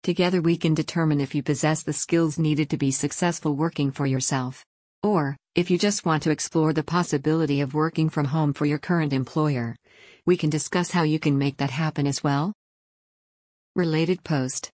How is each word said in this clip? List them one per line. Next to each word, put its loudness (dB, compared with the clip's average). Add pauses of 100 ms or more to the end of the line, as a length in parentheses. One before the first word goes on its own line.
Together 2
we 2
can 2
determine 0
if -6
you -2
possess 0
the -4
skills 0
needed 0
to -2
be 0
successful -2
working -2
for -4
yourself. -2 (380)
Or, 0 (180)
if 0
you 4
just 0
want 2
to 2
explore 0
the 0
possibility 0
of -4
working 2
from -2
home 0
for -2
your 0
current 0
employer, -2 (500)
we 4
can 0
discuss 0
how 2
you 2
can 2
make 0
that -2
happen -2
as -2
well. 0 (1200)
Related 0
post. -2